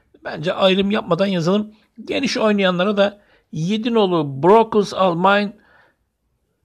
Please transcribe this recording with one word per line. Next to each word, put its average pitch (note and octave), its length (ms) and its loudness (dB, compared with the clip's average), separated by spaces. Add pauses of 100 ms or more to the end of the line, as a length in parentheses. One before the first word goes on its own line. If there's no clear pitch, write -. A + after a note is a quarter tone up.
(240)
bence D#3 280 -6
ayrım G3 380 2
yapmadan G3 360 -2
yazalım. F#3+ 460 -2 (320)
Geniş C#4 320 -4
oynayanlara G3+ 600 0
da G3+ 240 0 (320)
yedi G#3+ 420 -4
nolu D#3+ 480 0
Brokers G#3+ 520 4
All F3+ 220 0
Mine, G3+ 400 0 (1080)